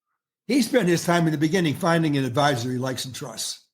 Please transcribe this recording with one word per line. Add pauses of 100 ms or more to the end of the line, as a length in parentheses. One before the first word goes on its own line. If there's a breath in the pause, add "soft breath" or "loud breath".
(460)
He
spent
his
time
in
the
beginning
finding
an
advisor
he
likes
and
trusts.